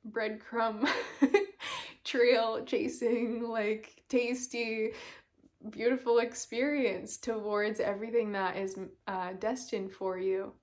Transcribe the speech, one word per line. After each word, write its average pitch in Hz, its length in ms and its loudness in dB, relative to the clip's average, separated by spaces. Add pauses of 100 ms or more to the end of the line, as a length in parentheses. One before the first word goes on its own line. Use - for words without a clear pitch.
(100)
breadcrumb 220 760 -2 (320)
<laughs> - 840 2
trail 233 600 4
chasing, 233 760 0
like, 220 680 -2
tasty, 233 840 0 (800)
beautiful 240 480 2
experience 240 1000 0
towards 214 640 -2
everything 214 520 0
that 190 240 0
is, 190 220 -4 (280)
uh, 185 320 -4
destined 214 540 -4
for 185 260 -4
you 190 340 0 (100)